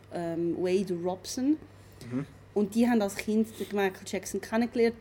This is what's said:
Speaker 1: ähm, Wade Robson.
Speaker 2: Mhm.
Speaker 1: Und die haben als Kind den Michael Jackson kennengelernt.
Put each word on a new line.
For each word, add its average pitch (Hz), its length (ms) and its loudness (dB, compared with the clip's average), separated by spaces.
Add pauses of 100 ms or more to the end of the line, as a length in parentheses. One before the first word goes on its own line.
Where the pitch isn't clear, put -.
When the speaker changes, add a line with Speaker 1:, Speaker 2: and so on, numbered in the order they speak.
(120)
Speaker 1:
ähm, 170 460 -2
Wade 185 440 2
Robson. 247 540 0 (540)
Speaker 2:
Mhm. 135 160 -2 (280)
Speaker 1:
Und 202 200 0
die 233 140 4
haben 233 140 4
als 196 140 -2
Kind 214 320 0 (100)
den 196 80 -8 (100)
Michael 190 300 0
Jackson 190 340 -6
kennengelernt. 233 600 2